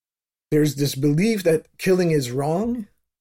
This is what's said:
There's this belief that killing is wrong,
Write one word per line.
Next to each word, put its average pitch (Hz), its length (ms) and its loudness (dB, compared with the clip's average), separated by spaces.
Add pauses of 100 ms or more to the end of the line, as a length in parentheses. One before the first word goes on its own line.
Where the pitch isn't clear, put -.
(500)
There's 151 240 2
this 139 220 -2
belief 175 480 0
that 165 240 0 (100)
killing 185 320 2
is 135 220 -2
wrong, 190 560 -4 (320)